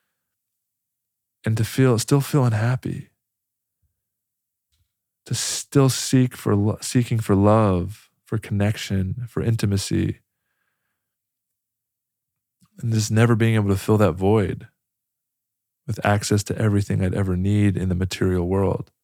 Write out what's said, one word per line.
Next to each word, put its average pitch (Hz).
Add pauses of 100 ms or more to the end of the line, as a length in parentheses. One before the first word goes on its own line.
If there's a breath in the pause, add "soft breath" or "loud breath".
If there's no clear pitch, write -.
(1500)
And 113
to 113
feel, 127
still 143
feel 135
unhappy. 110 (2250)
To -
still -
seek 127
for -
lo-, 101
seeking 120
for 104
love, 101 (140)
for -
connection, 101
for -
intimacy. 101 (2500)
And 117
just 110
never 113
being 113
able 104
to 98
fill 110
that 95
void 98 (1200)
with 107
access 104
to -
everything 101
I'd 92
ever 95
need 101
in 92
the 90
material 90
world. 95 (120)